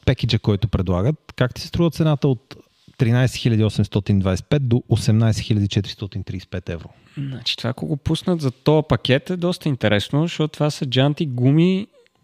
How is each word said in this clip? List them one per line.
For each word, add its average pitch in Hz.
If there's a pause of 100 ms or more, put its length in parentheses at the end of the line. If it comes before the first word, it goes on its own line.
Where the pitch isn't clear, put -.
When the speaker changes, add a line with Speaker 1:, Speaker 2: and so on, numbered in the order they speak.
Speaker 1:
пекиджа, 117
който 101
предлагат. 92
Как 127
ти -
се -
струва 170
цената 151
от - (420)
тринайсет 123
хиляди 110
осемстотин 104
двайсет 92
и -
пет 143
до 117
осемнайсет 110
хиляди 101
четиристотин -
трийсет 92
и -
пет 92
евро? 82 (300)
Speaker 2:
Значи 135
това, -
ако -
го 156
пуснат 165
за 135
този 151
пакет, 131
е 185
доста 175
интересно, 113
защото 160
това 151
са -
джанти, 143
гуми, 156 (380)